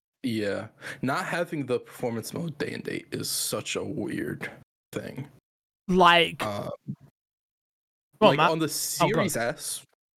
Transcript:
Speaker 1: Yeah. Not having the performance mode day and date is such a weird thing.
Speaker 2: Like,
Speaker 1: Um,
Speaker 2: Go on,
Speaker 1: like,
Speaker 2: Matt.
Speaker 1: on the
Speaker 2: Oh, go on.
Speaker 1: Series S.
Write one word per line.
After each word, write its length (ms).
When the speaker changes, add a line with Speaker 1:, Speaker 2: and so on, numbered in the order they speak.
Speaker 1:
Yeah. 440
Not 240
having 420
the 120
performance 540
mode 240
day 160
and 100
date 280
is 180
such 480
a 60
weird 680
thing. 360
Speaker 2:
Like, 580
Speaker 1:
Um, 240
Speaker 2:
Go 80
on, 40
Speaker 1:
like, 60
Speaker 2:
Matt. 140
Speaker 1:
on 80
the 60
Speaker 2:
Oh, 80
go 120
on. 80
Speaker 1:
Series 80
S. 460